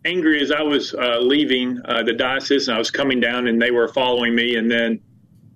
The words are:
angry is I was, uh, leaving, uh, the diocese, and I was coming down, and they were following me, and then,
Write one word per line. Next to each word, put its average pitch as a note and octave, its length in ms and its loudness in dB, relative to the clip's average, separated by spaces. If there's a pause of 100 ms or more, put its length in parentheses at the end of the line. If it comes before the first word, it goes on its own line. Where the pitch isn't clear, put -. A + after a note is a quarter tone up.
angry D#3+ 360 0
is C3+ 100 0
I D3 120 0
was, D3 320 -2
uh, A#2+ 240 0
leaving, B2+ 640 2
uh, A#2 180 0
the A2+ 100 0
diocese, C3 560 0
and A#2+ 60 -2
I A2 40 0
was - 120 -4
coming C3 300 -2
down, A#2+ 280 0
and A#2 120 2
they A#2+ 100 2
were A#2+ 180 2
following B2 460 0
me, A#2 220 0
and A2+ 140 0
then, A#2 300 0 (560)